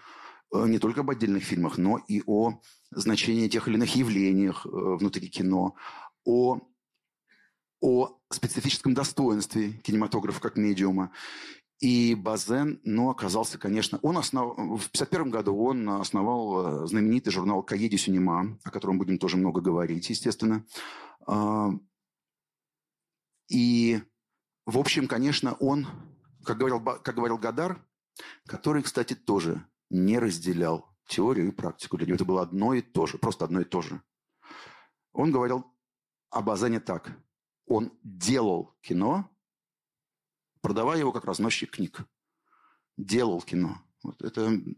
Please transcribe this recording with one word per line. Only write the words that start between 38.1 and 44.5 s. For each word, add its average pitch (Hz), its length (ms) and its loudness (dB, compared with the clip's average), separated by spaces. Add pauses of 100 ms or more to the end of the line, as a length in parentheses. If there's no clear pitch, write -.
кино, 117 480 0 (1300)
продавая 123 380 0
его 135 120 2
как 110 140 -6
разносчик 104 460 -2
книг. - 300 -6 (960)
Делал 101 440 0
кино. 87 400 -2 (220)
Вот - 180 -12
это, 110 300 -2 (260)